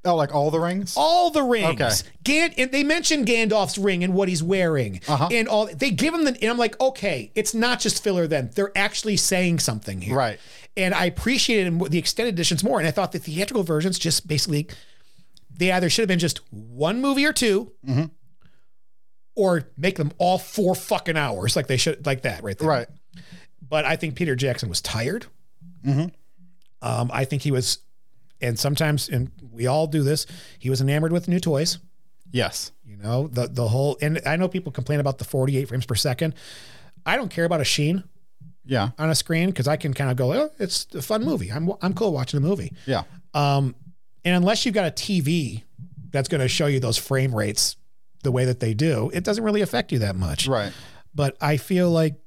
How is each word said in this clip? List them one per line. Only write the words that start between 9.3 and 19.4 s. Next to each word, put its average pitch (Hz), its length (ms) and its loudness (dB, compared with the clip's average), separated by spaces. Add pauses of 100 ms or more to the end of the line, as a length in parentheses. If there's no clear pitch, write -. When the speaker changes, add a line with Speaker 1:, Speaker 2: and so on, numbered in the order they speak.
Speaker 2:
something 101 420 -4
here." 107 120 -2
Speaker 1:
Right. 123 240 0 (380)
Speaker 2:
And 185 160 2
I 180 140 2
appreciated 220 560 2
it 180 60 2
in 170 100 2
the 175 200 0
extended 226 360 0
editions 170 280 0
more. 233 160 2
And 160 80 2
I 156 40 2
thought 180 220 0
the 165 60 -4
theatrical 196 440 -2
versions 165 360 0
just - 300 0
basically, 151 400 0 (840)
they 180 220 2
either 180 160 2
should 226 140 2
have 196 60 2
been 180 100 4
just 170 220 0 (120)
one 123 480 -2
movie 277 240 2
or 302 80 4
two, 220 400 2 (160)
Speaker 1:
Mm-hmm. 135 160 2 (1300)
Speaker 2:
or 180 420 2